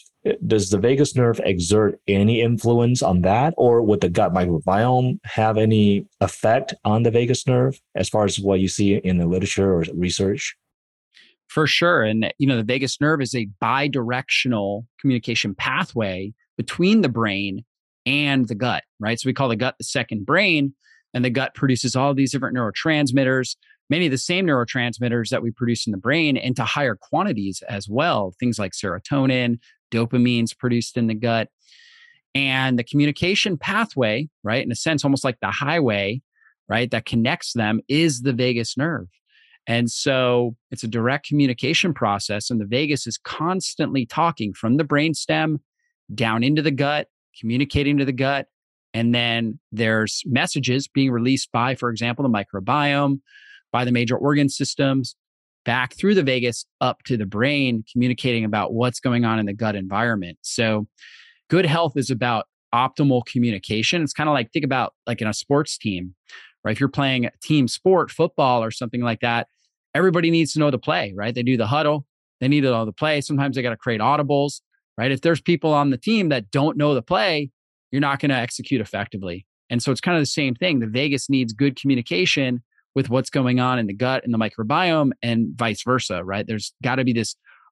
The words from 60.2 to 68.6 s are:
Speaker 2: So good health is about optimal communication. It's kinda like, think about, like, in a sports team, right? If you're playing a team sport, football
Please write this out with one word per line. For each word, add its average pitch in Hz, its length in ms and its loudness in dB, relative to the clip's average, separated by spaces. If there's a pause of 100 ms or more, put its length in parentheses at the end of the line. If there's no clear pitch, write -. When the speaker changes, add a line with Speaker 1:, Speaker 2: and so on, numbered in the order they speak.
Speaker 2:
So 110 460 -2 (600)
good 175 200 2
health 160 280 0
is 135 140 -2
about 120 380 -2 (260)
optimal 127 500 2
communication. 117 800 -2
It's 143 120 -4
kinda 151 180 0
like, 127 200 0
think 147 140 -2
about, 127 300 -2 (100)
like, 117 160 -6
in 110 60 -2
a 107 60 -2
sports - 440 -2
team, 90 380 -6 (480)
right? 107 80 -2
If 107 80 -4
you're 135 100 2
playing 131 360 0
a - 60 -6 (120)
team 143 240 2
sport, 180 420 2
football 131 540 0